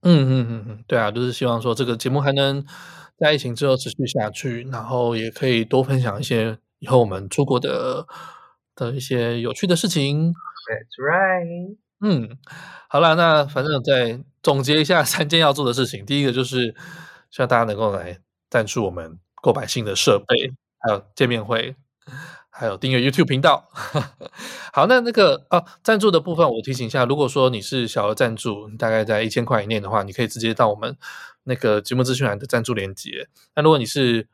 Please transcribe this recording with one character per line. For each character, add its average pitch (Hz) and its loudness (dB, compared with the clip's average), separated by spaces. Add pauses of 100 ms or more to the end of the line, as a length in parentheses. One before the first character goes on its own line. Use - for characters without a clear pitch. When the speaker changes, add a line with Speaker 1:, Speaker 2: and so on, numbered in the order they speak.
Speaker 1:
嗯， 160 6
嗯， 127 2
嗯， 113 -8
嗯， 110 -14
对 123 2
啊， 107 2
就 113 -4
是 127 -2
希 127 -4
望 117 2
说 117 0
这 123 -2
个 120 -2
节 127 -4
目 139 0
还 139 2
能 139 0 (540)
在 151 4
疫 147 2
情 123 -4
之 143 -2
后 131 4
持 127 -8
续 131 -4
下 107 -2
去， 117 -8
然 113 -8
后 120 0
也 113 -4
可 - -4
以 117 2
多 131 2
分 131 0
享 107 -2
一 110 -6
些 113 -2 (220)
以 - -14
后 131 6
我 117 6
们 95 -8
出 143 0
国 127 0
的， 131 -4 (720)
的 120 -4
一 135 -6
些 120 -2
有 117 -4
趣 - -4
的 175 4
事 180 -2
情。 160 0
Speaker 2:
That's - -10
right。 180 -2 (240)
Speaker 1:
嗯， 135 0 (520)
好 143 2
啦， 160 6
那 160 4
反 139 -4
正 143 -2
再 123 0 (200)
总 139 2
结 151 2
一 - 2
下 160 4
三 151 -2
件 165 2
要 147 6
做 139 -2
的 120 0
事 123 0
情。 127 -10
第 139 -2
一 143 0
个 131 2
就 127 -2
是 123 -4 (560)
希 - -6
望 123 0
大 123 2
家 117 2
能 107 -4
够 107 -2
来 87 -10 (300)
赞 113 0
助 107 -4
我 95 -2
们 82 -12 (240)
购 120 4
买 123 -2
新 113 -6
的 98 -6
设 101 4
备， 127 -2 (260)
还 113 -2
有 101 -4 (100)
见 127 2
面 117 -4
会， 120 -4 (760)
还 - -6
有 95 -4
订 131 -4
阅 127 2
YouTube 131 2
频 135 0
道。 151 2
<laughs> - -10
好， 151 4
那， 254 6
那 240 -2
个， 185 4
啊， 175 2 (180)
赞 220 4
助 202 4
的 165 4
部 165 -4
分 165 6
我 113 -2
提 135 -6
醒 127 -4
一 110 -6
下， 127 2
如 135 0
果 143 2
说 131 2
你 110 -4
是 120 -4
小 104 -2
额 107 -4
赞 117 0
助， 107 -8
大 113 -2
概 110 2
在 110 0
一 110 -2
千 117 -2
块 110 0
以 101 -8
内 110 -2
的 95 -10
话， 107 -2
你 101 -10
可 127 -6
以 113 0
直 - -10
接 113 -2
到 117 2
我 104 -2
们 120 -8 (460)
那 127 -4
个 107 0
节 123 -6
目 127 2
资 127 0
讯 131 0
栏 101 -2
的 113 -12
赞 120 0
助 120 -4
连 98 -6
结。 - -14 (260)
那 151 0
如 156 8
果 156 6
你 131 -2
是 120 0